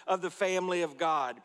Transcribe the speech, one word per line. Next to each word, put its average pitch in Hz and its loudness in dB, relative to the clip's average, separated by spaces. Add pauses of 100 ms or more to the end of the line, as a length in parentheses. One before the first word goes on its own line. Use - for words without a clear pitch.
of 185 0
the 180 -2
family 180 0
of 143 -4
God. 143 0